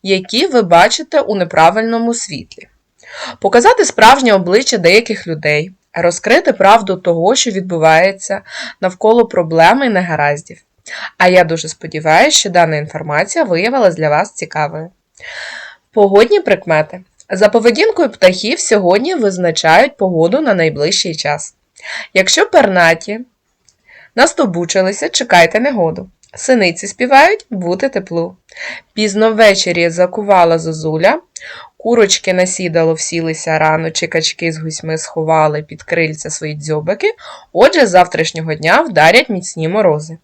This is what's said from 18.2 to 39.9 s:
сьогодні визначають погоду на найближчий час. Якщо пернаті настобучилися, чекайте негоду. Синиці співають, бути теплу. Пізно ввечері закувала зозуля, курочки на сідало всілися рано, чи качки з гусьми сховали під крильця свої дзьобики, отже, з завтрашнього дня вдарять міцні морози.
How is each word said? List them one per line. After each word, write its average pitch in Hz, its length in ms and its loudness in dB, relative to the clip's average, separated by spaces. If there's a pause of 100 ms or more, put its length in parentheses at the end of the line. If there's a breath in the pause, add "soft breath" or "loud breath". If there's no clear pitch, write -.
сьогодні 208 540 0
визначають 180 840 2
погоду 185 440 0
на 254 140 0
найближчий 160 600 -2
час. - 400 -6 (600 loud breath)
Якщо 311 320 0
пернаті 196 720 2 (960 soft breath)
настобучилися, 196 920 -2
чекайте 190 520 0
негоду. 185 500 -4 (240)
Синиці 202 520 -2
співають, 277 640 2
бути 185 380 -4
теплу. 185 480 -6 (560 loud breath)
Пізно 214 400 0
ввечері 190 580 2
закувала 180 680 2
зозуля, 160 600 -2 (560 loud breath)
курочки 214 580 0
на 180 120 0
сідало 165 480 -2
всілися 160 640 -6
рано, 156 320 0
чи 165 160 -6
качки 165 460 -4
з 156 60 -12
гусьми 160 400 -8
сховали 156 640 -2
під 156 200 -18
крильця 156 480 -6
свої 151 240 -10
дзьобики, 156 600 -4 (380 loud breath)
отже, 269 340 4
з 185 40 -2
завтрашнього 160 640 0
дня 165 260 0
вдарять 196 480 2
міцні 175 400 -6
морози. 160 560 -2